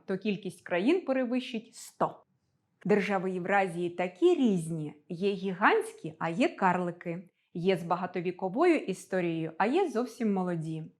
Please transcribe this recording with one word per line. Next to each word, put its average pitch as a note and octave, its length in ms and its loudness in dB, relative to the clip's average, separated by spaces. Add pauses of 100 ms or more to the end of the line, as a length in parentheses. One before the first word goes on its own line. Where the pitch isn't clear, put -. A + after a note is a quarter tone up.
то F#3+ 120 -4
кількість F#3+ 440 -4
країн A#3 400 2
перевищить B3+ 760 -4
сто. - 480 -4 (640)
Держави F#3+ 460 0
Євразії F3+ 580 0
такі F#3 460 2
різні, E3+ 580 0 (160)
є F#3 220 -2
гігантські, G3 880 0
а E3 100 -2
є A3 200 2
карлики. F3 800 0 (240)
Є F3+ 240 2
з E3 60 -6
багатовіковою F3+ 920 0
історією, E3+ 840 -2
а F#3+ 80 4
є D#4+ 240 2
зовсім A3+ 440 -2
молоді. E3 500 -2 (160)